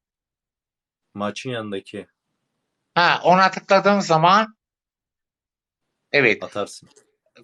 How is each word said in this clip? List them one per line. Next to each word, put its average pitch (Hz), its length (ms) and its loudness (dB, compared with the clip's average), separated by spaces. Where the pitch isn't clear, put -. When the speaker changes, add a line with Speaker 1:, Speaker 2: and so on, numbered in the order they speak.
Speaker 1:
Maçın 101 360 -10
yanındaki. 104 580 -12
Speaker 2:
Ha, 165 280 0
ona 185 280 4
tıkladığım 196 500 0
zaman 180 560 2
evet. 120 320 0
Speaker 1:
Atarsın. - 460 -12